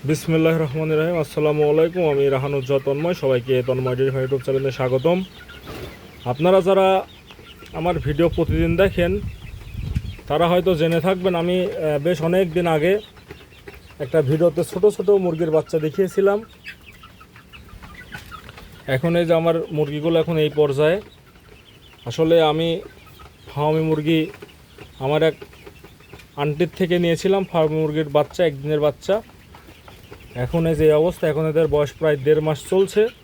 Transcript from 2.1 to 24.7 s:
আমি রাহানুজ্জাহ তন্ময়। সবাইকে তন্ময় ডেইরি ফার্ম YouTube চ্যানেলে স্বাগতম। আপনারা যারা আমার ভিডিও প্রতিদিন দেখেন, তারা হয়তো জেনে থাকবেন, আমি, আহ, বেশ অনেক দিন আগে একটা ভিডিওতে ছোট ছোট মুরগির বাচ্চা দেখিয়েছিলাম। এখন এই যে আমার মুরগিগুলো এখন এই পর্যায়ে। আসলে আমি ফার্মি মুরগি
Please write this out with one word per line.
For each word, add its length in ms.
আমি 180
রাহানুজ্জাহ 560
তন্ময়। 300
সবাইকে 520
তন্ময় 300
ডেইরি 140
ফার্ম 140
YouTube 200
চ্যানেলে 260
স্বাগতম। 540
আপনারা 360
যারা 460
আমার 260
ভিডিও 300
প্রতিদিন 480
দেখেন, 440
তারা 220
হয়তো 260
জেনে 260
থাকবেন, 340
আমি, 320
আহ, 320
বেশ 240
অনেক 300
দিন 140
আগে 320
একটা 240
ভিডিওতে 420
ছোট 220
ছোট 240
মুরগির 400
বাচ্চা 280
দেখিয়েছিলাম। 640
এখন 300
এই 100
যে 80
আমার 200
মুরগিগুলো 480
এখন 180
এই 160
পর্যায়ে। 460
আসলে 360
আমি 380
ফার্মি 320
মুরগি 460